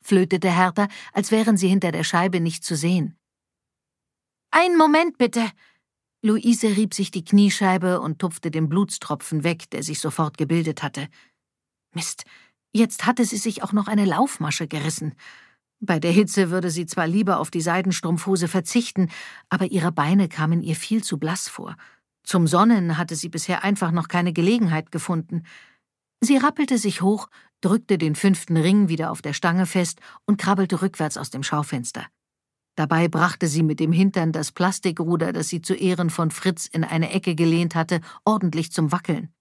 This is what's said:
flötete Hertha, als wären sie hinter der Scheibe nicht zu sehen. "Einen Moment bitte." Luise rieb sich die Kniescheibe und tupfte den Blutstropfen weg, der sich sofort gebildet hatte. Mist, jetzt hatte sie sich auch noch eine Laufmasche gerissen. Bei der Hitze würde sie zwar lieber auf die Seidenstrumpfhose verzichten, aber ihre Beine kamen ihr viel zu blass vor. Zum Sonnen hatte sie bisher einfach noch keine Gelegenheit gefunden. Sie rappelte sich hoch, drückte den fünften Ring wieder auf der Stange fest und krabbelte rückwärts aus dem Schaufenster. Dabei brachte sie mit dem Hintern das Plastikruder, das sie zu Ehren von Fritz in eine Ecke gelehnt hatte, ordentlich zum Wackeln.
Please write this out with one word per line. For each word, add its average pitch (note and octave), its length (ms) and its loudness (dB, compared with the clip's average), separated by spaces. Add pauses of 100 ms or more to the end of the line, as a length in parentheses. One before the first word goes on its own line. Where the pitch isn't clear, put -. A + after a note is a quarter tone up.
flötete F#3 480 2
Hertha, F#3 340 2 (260)
als G3+ 160 -2
wären A3 260 4
sie F#3 100 2
hinter F#3 240 2
der D#3+ 140 -4
Scheibe F3+ 340 0
nicht E3 240 -2
zu E3 140 -4
sehen. E3 400 0 (1300)
"Einen F4 260 4
Moment D#4 400 4
bitte." A#3 340 0 (720)
Luise A3 560 2
rieb G#3+ 160 0
sich - 180 -4
die E3 140 -8
Kniescheibe F#3+ 760 4
und D3+ 160 -6
tupfte E3+ 320 -4
den D#3 180 0
Blutstropfen D#3 760 -2
weg, E3 260 -4
der - 120 -8
sich D3+ 180 -6
sofort D#3 360 -4
gebildet D#3+ 460 -2
hatte. C#3+ 260 -8 (840)
Mist, - 320 -8 (460)
jetzt A3+ 340 2
hatte B3 180 2
sie A3 140 -4
sich - 240 -4
auch G3 100 -6
noch G#3 160 -2
eine G#3 160 0
Laufmasche E3 640 -2
gerissen. D3+ 460 -6 (640)
Bei F3+ 200 0
der E3+ 120 0
Hitze F#3+ 380 4
würde F3+ 200 -2
sie E3 140 -4
zwar E3 220 -2
lieber F3+ 320 2
auf E3 120 -4
die E3+ 120 -4
Seidenstrumpfhose F3 840 0
verzichten, F#3 640 0 (380)
aber F#3 220 -2
ihre E3+ 220 0
Beine E3 360 2
kamen E3 320 0
ihr E3 160 -4
viel G#3+ 260 -2
zu D#3+ 160 -6
blass D#3+ 300 -4
vor. - 280 -14 (480)
Zum F3 220 2
Sonnen F3+ 520 4
hatte E3+ 160 -6
sie E3 160 -8
bisher E3+ 340 -6
einfach G3 260 0
noch E3+ 180 -2
keine F3 260 -2
Gelegenheit F3 580 0
gefunden. E3 520 -4 (760)
Sie C4 160 4
rappelte C#4 420 2
sich G3+ 220 -2
hoch, G3 280 0 (320)
drückte G#3 360 0
den D#3 180 0
fünften F3+ 420 0
Ring F#3 320 4
wieder D#3 220 -2
auf E3 120 -8
der D3 100 -6
Stange F3+ 320 0
fest E3+ 360 -2 (260)
und G3+ 100 2
krabbelte F#3+ 460 0
rückwärts E3 340 -4
aus - 140 -10
dem C3 120 -8
Schaufenster. C#3+ 640 -4 (680)
Dabei D#3+ 320 2
brachte E3+ 380 0
sie D#3 160 0
mit D#3 160 0
dem D#3+ 140 0
Hintern E3+ 400 2
das D#3 200 -4
Plastikruder, F3 800 0
das D#3 160 -4
sie E3+ 140 -6
zu F#3+ 120 -2
Ehren F3+ 360 0
von D#3+ 200 -2
Fritz - 360 -4
in E3 160 -2
eine D#3+ 300 -2
Ecke F#3+ 220 -2
gelehnt E3 400 2
hatte, E3 260 0 (240)
ordentlich F3 480 0
zum D#3 180 0
Wackeln. D#3+ 500 -4